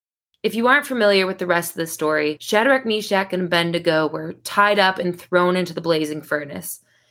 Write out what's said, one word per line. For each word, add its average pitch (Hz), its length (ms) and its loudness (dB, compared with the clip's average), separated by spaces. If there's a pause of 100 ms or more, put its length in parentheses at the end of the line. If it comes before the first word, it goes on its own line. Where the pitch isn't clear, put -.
(420)
If 208 140 -4
you 233 100 0
aren't 285 200 4
familiar 202 420 2
with 190 100 -6
the 180 80 -4
rest 170 240 0
of - 60 -14
the 165 100 -4
story, 151 540 -2
Shadrach, 262 440 2
Meshach, 208 480 -2
and 185 100 -4
Abednego 170 680 0
were 160 240 -8
tied 208 480 2
up 190 180 4
and 175 200 -4
thrown 180 380 0
into 175 160 -2
the 165 80 -8
blazing 156 420 -2
furnace. 147 580 -8 (300)